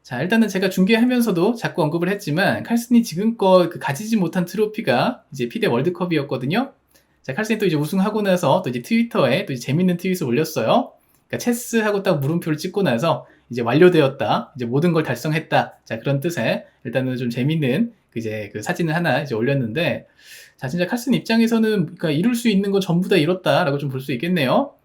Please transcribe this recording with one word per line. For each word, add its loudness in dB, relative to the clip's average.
자, -10
일단은 2
제가 -2
중계하면서도 2
자꾸 -4
언급을 0
했지만 -2
칼슨이 2
지금껏 2
그 -10
가지지 -4
못한 0
트로피가 -2
이제 -4
피데 -2
월드컵이었거든요. -2
자, -8
칼슨이 -2
또 0
이제 2
우승하고 0
나서 2
또 -4
이제 -4
트위터에 2
또 -6
이제 -8
재밌는 2
트윗을 -4
올렸어요. 0
그러니까 -6
체스하고 -2
딱 0
물음표를 -2
찍고 -4
나서 0
이제 -4
완료되었다, 4
이제 -6
모든 2
걸 0
달성했다. -2
자, -8
그런 0
뜻의 -2
일단은 -2
좀 -4
재밌는 0
그 -6
이제 -6
그 -8
사진을 -4
하나 0
이제 -6
올렸는데, -2
자, -8
진짜 -2
칼슨 -2
입장에서는 2
그러니까 -2
이룰 2
수 0
있는 2
건 2
전부 0
다 4
이뤘다라고 2
좀 -4
볼 -6
수 -8
있겠네요. 0